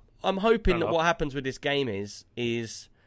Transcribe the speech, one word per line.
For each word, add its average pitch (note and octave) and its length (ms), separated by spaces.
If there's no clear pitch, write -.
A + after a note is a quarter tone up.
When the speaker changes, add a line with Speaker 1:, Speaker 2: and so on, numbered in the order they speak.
Speaker 1:
I'm F#3+ 140
hoping G#3+ 380
Speaker 2:
Fair - 40
Speaker 1:
that E3 60
Speaker 2:
enough. - 100
Speaker 1:
what D#3+ 80
happens E3 320
with C#3 80
this C3 140
game C#3+ 320
is, G2+ 340
is A#2 500